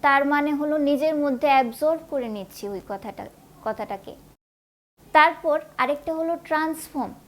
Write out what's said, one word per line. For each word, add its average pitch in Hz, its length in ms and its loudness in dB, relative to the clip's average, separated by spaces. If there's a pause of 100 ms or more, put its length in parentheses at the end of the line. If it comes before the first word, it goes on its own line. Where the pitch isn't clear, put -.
তার 277 240 4
মানে 294 280 2
হলো 294 240 -2
নিজের 294 380 2
মধ্যে 285 320 0
অ্যাবজর্ব 277 600 2
করে 254 200 -4
নিচ্ছি 202 380 -10
ওই 196 220 -8
কথাটা, 196 380 -10 (360)
কথাটাকে। 214 520 -8 (960)
তারপর 320 480 4 (180)
আরেকটা 285 360 -2
হলো 330 300 -2
ট্রান্সফর্ম 311 720 -4 (140)